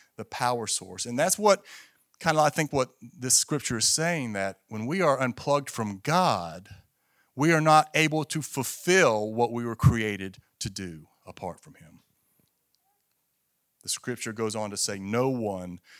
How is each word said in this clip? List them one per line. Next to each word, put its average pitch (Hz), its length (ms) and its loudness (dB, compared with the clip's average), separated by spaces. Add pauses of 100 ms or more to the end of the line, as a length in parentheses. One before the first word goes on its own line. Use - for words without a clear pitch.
(160)
the 107 80 -10
power 123 420 -2
source. 92 400 -6
And 120 100 -6
that's 170 220 2
what, 208 260 4 (540)
kinda 156 220 2
I 147 100 6
think 156 220 -4
what 131 280 0
this 123 340 -4
scripture 131 440 0
is 107 80 0
saying, 156 460 -2
that 98 340 -4
when 110 200 -8
we 180 160 -2
are 135 180 4
unplugged 135 500 -2
from 101 280 -6
God, 101 720 0 (680)
we 156 160 4
are 160 80 4
not 156 340 6
able 156 300 2
to 151 180 -6
fulfill 123 920 2
what 117 200 0
we 120 120 -4
were 113 120 -6
created 101 600 2 (200)
to - 100 -6
do 90 380 -12 (180)
apart 90 360 -12
from - 140 -20
him. - 260 -20 (1800)
The - 40 -16
scripture - 440 -6
goes 110 240 -4
on 107 140 -4
to 101 60 -10
say, 101 220 -4
"No 113 300 0
one 98 500 -6 (220)